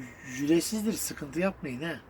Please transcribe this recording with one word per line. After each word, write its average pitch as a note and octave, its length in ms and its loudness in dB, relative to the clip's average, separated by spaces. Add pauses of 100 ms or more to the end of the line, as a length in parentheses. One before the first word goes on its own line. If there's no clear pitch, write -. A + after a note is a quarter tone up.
(320)
Ücretsizdir, E3+ 600 4
sıkıntı D3 480 -4
yapmayın D3+ 420 0
ha. D#3+ 280 -4